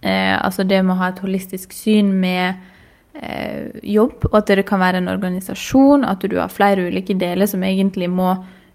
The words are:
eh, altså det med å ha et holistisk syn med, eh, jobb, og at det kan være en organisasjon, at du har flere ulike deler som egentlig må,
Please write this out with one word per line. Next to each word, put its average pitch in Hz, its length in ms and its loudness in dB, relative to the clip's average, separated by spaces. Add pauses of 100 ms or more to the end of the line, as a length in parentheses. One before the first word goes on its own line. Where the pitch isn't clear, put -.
eh, 190 380 0
altså 190 260 -2
det 190 180 2
med 185 100 2
å 185 40 -2
ha 185 100 0
et 185 100 -8
holistisk 190 540 -8
syn 202 480 2
med, 180 340 0 (600)
eh, - 560 -8 (120)
jobb, 214 440 0
og - 100 0
at 214 100 2
det 196 200 2
kan 196 120 0
være 185 180 2
en 180 120 -2
organisasjon, 190 960 2
at 190 160 -2
du 185 180 -2
har 175 100 -2
flere 196 380 2
ulike 185 320 -2
deler 180 300 0
som 190 140 -4
egentlig 190 480 0
må, 185 340 0 (300)